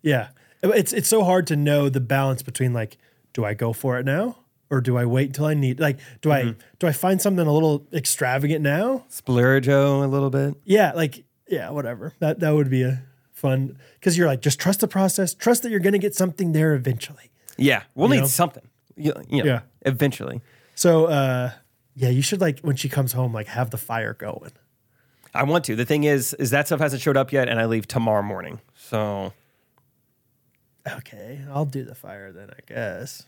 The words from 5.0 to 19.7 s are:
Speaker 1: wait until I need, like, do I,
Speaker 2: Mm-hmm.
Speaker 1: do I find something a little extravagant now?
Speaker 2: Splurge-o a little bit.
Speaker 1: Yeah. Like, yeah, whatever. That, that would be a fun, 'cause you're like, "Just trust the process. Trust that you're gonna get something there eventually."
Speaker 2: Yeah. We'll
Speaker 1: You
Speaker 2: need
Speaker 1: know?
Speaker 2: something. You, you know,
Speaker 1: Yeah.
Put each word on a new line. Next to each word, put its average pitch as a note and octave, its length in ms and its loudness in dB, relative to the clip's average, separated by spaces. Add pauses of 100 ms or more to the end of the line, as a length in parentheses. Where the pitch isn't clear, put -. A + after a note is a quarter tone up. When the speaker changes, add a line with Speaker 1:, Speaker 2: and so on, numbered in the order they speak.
Speaker 1:
wait C3 220 2
until C#3 180 -2
I D#3 80 2
need, C#3 260 0
like, C#3+ 180 0 (220)
do D#3 100 2
I, C#3 120 4
Speaker 2:
Mm-hmm. A2+ 180 -4 (200)
Speaker 1:
do F3 60 0
I D#3+ 60 2
find F#3+ 300 0
something F#3 240 2
a D3 60 2
little D3+ 400 2
extravagant C#3+ 680 0
now? G3 480 0
Speaker 2:
Splurge-o C3+ 960 4
a C#3 40 0
little C#3 220 0
bit. C#3 340 -2
Speaker 1:
Yeah. F#3+ 300 4
Like, D#3+ 300 -4 (240)
yeah, A2+ 220 -6
whatever. B2 480 -8
That, E3 220 -2
that D#3 100 2
would D3+ 180 4
be B2+ 140 2
a B2+ 200 -2 (300)
fun, C3+ 460 -2 (240)
'cause F3 160 2
you're F3 80 6
like, C3+ 160 0
"Just - 180 0
trust G3 200 0
the - 80 0
process. F#3+ 440 0
Trust A#3+ 300 0
that A#3+ 80 -6
you're G3+ 100 0
gonna G3 180 2
get G3+ 160 -2
something F3+ 380 -2
there D#3 220 4
eventually." - 560 -6 (260)
Speaker 2:
Yeah. B2+ 280 2 (100)
We'll E3+ 140 2
Speaker 1:
You C4 80 6
Speaker 2:
need - 60 4
Speaker 1:
know? C#3 40 0
Speaker 2:
something. D3+ 380 -2 (360)
You, D3+ 120 0 (160)
you C#3+ 160 0
know, D3 40 4
Speaker 1:
Yeah. B2 120 0 (220)